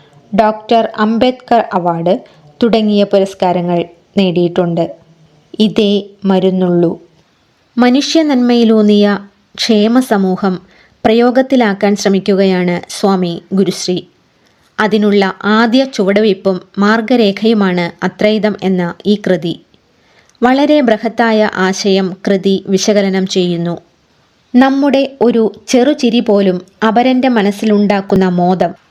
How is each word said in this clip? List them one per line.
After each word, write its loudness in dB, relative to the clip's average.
ഡോക്ടർ 0
അംബേദ്കർ 0
അവാർഡ് -2
തുടങ്ങിയ 2
പുരസ്കാരങ്ങൾ -2
നേടിയിട്ടുണ്ട്. 0
ഇതേ 0
മരുന്നുള്ളൂ. 0
മനുഷ്യ 2
നന്മയിലൂന്നിയ 2
ക്ഷേമ 2
സമൂഹം -2
പ്രയോഗത്തിലാക്കാൻ 0
ശ്രമിക്കുകയാണ് -2
സ്വാമി -2
ഗുരുശ്രീ. -2
അതിനുള്ള 2
ആദ്യ 2
ചുവടുവയ്പും -2
മാർഗരേഖയുമാണ് 0
അത്രൈതം -2
എന്ന -2
ഈ 2
കൃതി. -4
വളരെ 2
ബൃഹത്തായ 0
ആശയം -2
കൃതി 0
വിശകലനം 0
ചെയ്യുന്നു. -4
നമ്മുടെ 2
ഒരു 2
ചെറുചിരി 0
പോലും 0
അപരന്റെ 2
മനസ്സിലുണ്ടാക്കുന്ന 0
മോദം 0